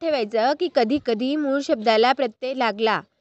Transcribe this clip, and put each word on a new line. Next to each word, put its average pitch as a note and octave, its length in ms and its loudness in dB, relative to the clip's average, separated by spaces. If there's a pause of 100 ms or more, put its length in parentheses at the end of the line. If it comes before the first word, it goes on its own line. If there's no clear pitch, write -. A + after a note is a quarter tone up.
ठेवायचं A#3+ 580 0
की F4+ 160 -2
कधी B3+ 300 2
कधी B3 300 -2
मूळ C#4+ 240 -2
शब्दाला A#3 540 2
प्रत्यय B3+ 400 -4
लागला A3 480 0 (200)